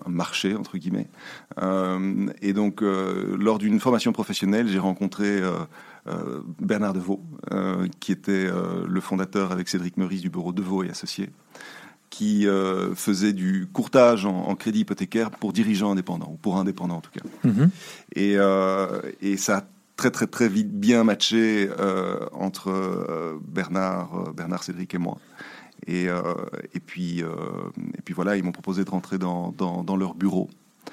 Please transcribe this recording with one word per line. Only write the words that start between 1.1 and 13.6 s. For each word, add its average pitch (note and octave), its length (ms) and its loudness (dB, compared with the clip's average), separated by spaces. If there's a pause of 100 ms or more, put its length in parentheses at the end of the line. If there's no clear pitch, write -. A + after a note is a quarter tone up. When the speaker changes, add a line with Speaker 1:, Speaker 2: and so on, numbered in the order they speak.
Speaker 1:
Euh, F#2+ 680 0 (160)
et G2+ 100 2
donc, G#2 300 0
euh, F#2+ 560 0
lors G#2+ 180 4
d'une G#2 220 2
formation A#2+ 320 2
professionnelle, G#2 560 2
j'ai F#2+ 100 2
rencontré, F#2+ 640 0
euh, F#2 120 0 (540)
euh, E2 340 -6 (200)
Bernard G2+ 320 0
Deveau, F#2+ 260 -2 (320)
euh, F#2 360 -2 (120)
qui - 120 -2
était, F#2+ 340 0
euh, F2+ 420 -2
le F#2 140 0
fondateur F#2+ 500 -2
avec F#2 180 -2
Cédric F2+ 280 -2
Meurice F#2 240 0
du F2+ 80 -2
bureau F2 240 -4
Deveau F#2+ 300 0
et F2+ 80 -6
Associés, - 400 -8 (760)
qui, G#2 360 2
euh, F#2+ 480 2
faisait G2+ 400 2
du F#2 400 0